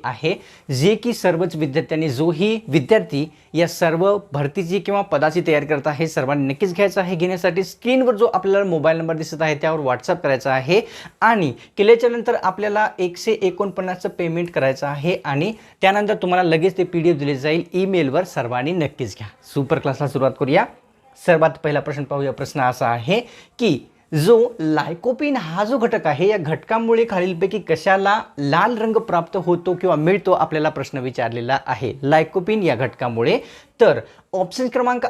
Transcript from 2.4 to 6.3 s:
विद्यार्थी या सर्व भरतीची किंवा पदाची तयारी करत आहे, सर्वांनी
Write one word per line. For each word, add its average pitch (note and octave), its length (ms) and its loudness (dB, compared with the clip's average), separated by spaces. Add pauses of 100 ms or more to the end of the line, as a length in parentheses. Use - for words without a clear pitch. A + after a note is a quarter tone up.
विद्यार्थी D3+ 640 0 (220)
या E3 140 2
सर्व F3 500 2 (140)
भरतीची E3 480 -2
किंवा G3+ 220 0
पदाची D#3 460 0
तयारी D3 180 2
करत D3 220 -2
आहे, D#3 200 -2
सर्वांनी C#3 460 -2